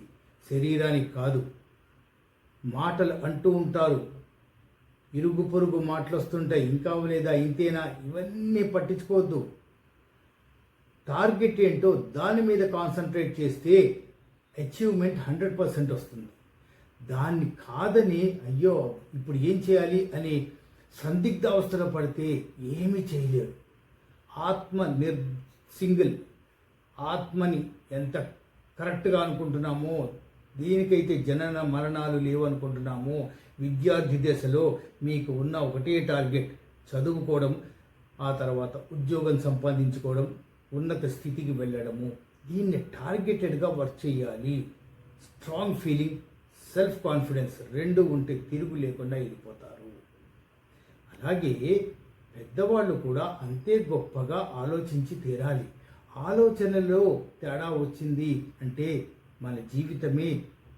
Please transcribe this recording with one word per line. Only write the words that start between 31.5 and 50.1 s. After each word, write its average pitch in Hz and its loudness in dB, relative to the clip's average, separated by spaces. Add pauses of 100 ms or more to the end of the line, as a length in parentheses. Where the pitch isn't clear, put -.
మరణాలు 151 0
లేవు 143 0
అనుకుంటున్నామో, 131 -4 (300)
విద్యార్థి 139 2
దశలో 143 2 (240)
మీకు 143 -2
ఉన్న 147 -2
ఒకటే 139 0
టార్గెట్ 135 0 (360)
చదువుకోవడం, 147 0 (640)
ఆ 139 -2
తర్వాత 127 -2
ఉద్యోగం 151 0
సంపాదించుకోవడం, 135 0 (380)
ఉన్నత 160 -2
స్థితికి 139 -4
వెళ్ళడము, 120 -4 (400)
దీన్ని 185 0
టార్గెటెడ్‌గా 175 -2
వర్క్ 139 -4
చేయాలి. 127 -2 (540)
స్ట్రాంగ్ 170 -6
ఫీలింగ్, 151 0 (560)
సెల్ఫ్ 190 2
కాన్ఫిడెన్స్ 135 0 (180)
రెండు 170 2
ఉంటే 143 2
తిరుగు 156 -6
లేకుండా 131 -4
వెళ్ళిపోతారు. 110 -12 (1300)